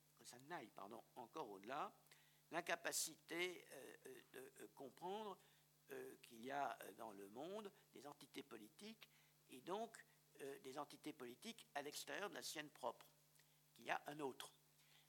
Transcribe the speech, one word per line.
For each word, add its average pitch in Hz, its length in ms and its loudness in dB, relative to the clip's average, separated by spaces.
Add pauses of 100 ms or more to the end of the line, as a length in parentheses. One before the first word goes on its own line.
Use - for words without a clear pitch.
(160)
que - 80 -18
ça 120 160 -10
n'aille, 143 300 -4
pardon, 104 320 -6 (140)
encore 127 340 -2
au-delà, 131 440 0 (580)
l'incapacité, 170 1200 4
euh, 131 240 -6 (100)
euh, 127 160 -6 (100)
de, 131 280 -6
euh, - 140 -6
comprendre, 180 640 0 (540)
euh, 131 320 -2
qu'il 113 220 -8
y 131 80 2
a, 139 300 6
euh, 101 100 -6
dans 110 180 -4
le 98 180 -4
monde 185 440 -2 (200)
des 120 140 -8
entités 143 380 -6
politiques 117 640 -8 (380)
et 131 140 -6
donc, 202 420 2 (360)
euh, 139 200 -2
des 135 180 -4
entités 147 340 -2
politiques 127 600 -4
à 143 80 4
l'extérieur 147 480 0
de - 40 -6
la 123 100 -2
sienne 151 260 0
propre, - 380 0 (640)
qu'il 113 120 -14
y 131 60 4
a - 160 8
un 151 140 -2
autre. - 340 0 (540)